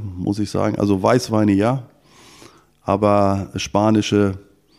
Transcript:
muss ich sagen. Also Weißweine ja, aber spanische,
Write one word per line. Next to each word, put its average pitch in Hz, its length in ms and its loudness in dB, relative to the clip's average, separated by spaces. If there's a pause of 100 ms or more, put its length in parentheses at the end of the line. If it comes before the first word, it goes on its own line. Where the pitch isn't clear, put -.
(180)
muss 101 220 -4
ich 101 100 -4
sagen. 101 300 -2
Also 101 220 0
Weißweine 107 520 2
ja, 117 300 0 (1000)
aber 101 720 0
spanische, 104 840 0 (420)